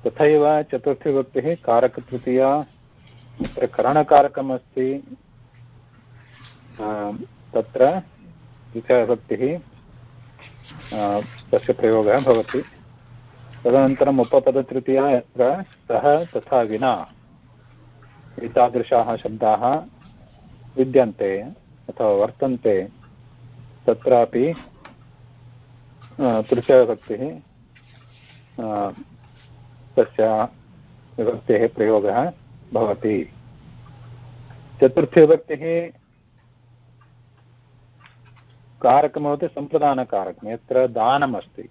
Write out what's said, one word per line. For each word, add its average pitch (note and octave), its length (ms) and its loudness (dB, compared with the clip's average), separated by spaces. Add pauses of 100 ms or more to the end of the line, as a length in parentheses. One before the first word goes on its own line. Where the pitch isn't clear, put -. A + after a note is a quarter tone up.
तथैव D3+ 560 2
चतुर्थी C#3 500 -6
विभक्तिः C3+ 420 -4
कारकतृतीया, B2+ 1120 -2 (760)
यत्र - 240 -6
करणकारकमस्ति, C#3 1500 0 (1600)
अ, G#2 320 -8 (420)
तत्र C3+ 460 2 (720)
तृतीया B2 260 0
विभक्तिः, A#2+ 600 -2 (1300)
अ, G#2 280 -2 (320)
तस्य G#2 200 -2
प्रयोगः A2 480 2
भवति। B2+ 440 0 (1000)
तदनन्तरम् C3+ 560 4
उपपदतृतीया, C3 920 0
यत्र B2+ 520 0
सः C#3+ 640 -2
तथा B2+ 360 -2
विना A2 520 -4 (1300)
एतादृशाः A#2+ 720 0
शब्दाः G#2+ 580 -2 (1000)
विद्यन्ते A2+ 680 0 (460)
अथवा A2+ 200 -2
वर्तन्ते, G#2+ 800 -2 (960)
तत्रापि, A#2+ 640 0 (1700)
अ, A2+ 300 0
तृतीया B2+ 300 4
विभक्तिः, B2 600 -4 (1200)
अ, G#2 300 -6 (1080)
तस्य A2 500 0 (680)
विभक्तेः A2+ 500 0
प्रयोगः A2 640 0 (400)
भवति। G#2+ 600 -4 (1500)
चतुर्थी D3 380 2
विभक्तिः D#3+ 720 2 (3000)
कारकं D3 420 2
भवति C#3+ 220 -4
सम्प्रदानकारकं, C3 1000 -4
यत्र B2+ 380 -2
दानमस्ति A#2+ 840 -4